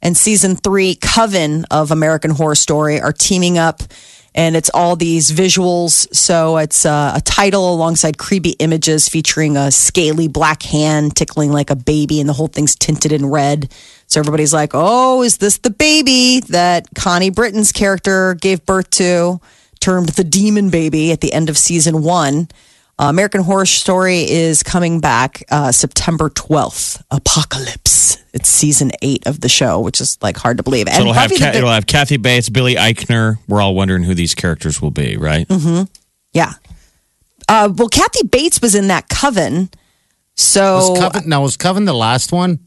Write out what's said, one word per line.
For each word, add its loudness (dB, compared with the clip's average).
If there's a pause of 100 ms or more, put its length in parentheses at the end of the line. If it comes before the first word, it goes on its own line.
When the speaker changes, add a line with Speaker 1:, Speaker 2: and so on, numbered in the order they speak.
Speaker 1:
and 0
season 2
three, 0
Coven 0
of 0
American 0
Horror 0
Story 0
are -2
teaming 0
up, 0 (520)
and 2
it's 0
all 2
these 0
visuals. 0
So 2
it's, 0
uh, 0
a 0
title 0
alongside 0
creepy -2 (100)
images 0
featuring 0
a 0
scaly 0
black 0
hand 0
tickling -2
like 0
a 0
baby, -2
and 0
the 0
whole -2
thing's -2
tinted -2
in -2
red. -2 (360)
So -2
everybody's 0
like, 0
"Oh, 2
is 0
this -2
the -2
baby 2
that 0 (100)
Connie 0
Britton's -2
character 0
gave -2
birth 0
to, 0 (400)
termed 0
the 0
Demon 0
Baby 0
at -4
the -2
end -2
of -2
season 0
one?" 0 (520)
Uh, 0
American 0
Horror 0
Story 0
is 2
coming 0
back, 0
uh, 0
September -2
twelfth. -4
Apocalypse. -2 (140)
It's -2
season 2 (120)
eight -2
of -4
the -2
show, 2
which -4
is, -4
like, -4
hard -2
to -4
believe. 0
Speaker 2:
So -4
Speaker 1:
And 4
Speaker 2:
it'll 2
have 2
Speaker 1:
Buffy 0
the 4
Speaker 2:
Ca-, 0
Speaker 1:
Va- 0
Speaker 2:
it'll 2
have 0
Kathy 0
Bates, 2
Billy 0
Eichner. 0 (100)
We're 2
all 2
wondering 0
who 0
these -2
characters -4
will -2
be, -4
right? -2
Speaker 1:
Mm-hmm. 0 (480)
Yeah. 0 (960)
Uh, 4
well, 2
Kathy 0
Bates 0
was 2
in 2
that 0
Coven. -2 (640)
So 2
Speaker 3:
Was 0
Coven, -2
now, 2
was -2
Coven 0
the 0
last 0
one? 0